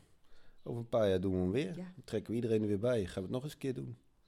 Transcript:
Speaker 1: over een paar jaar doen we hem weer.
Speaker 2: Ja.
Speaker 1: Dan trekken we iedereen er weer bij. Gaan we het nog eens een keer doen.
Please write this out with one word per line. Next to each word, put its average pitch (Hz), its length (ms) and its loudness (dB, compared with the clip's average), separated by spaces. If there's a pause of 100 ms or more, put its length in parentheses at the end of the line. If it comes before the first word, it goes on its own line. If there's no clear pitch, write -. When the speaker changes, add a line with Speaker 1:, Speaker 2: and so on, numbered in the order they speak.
(640)
Speaker 1:
over 120 180 -6
een 113 80 -10
paar 107 200 4
jaar 95 120 6
doen 95 120 2
we 92 60 2
hem 92 120 2
weer. 143 160 2
Speaker 2:
Ja. 175 80 -6
Speaker 1:
Dan 180 300 -12
trekken - 240 -4
we 107 60 -2
iedereen 113 260 2
er 107 60 2
weer 104 120 2
bij. 113 260 2
Gaan 87 100 -8
we 98 60 -4
het 92 80 -6
nog 123 140 -2
eens 147 100 -8
een - 60 -20
keer 135 140 -2
doen. 131 240 -10 (300)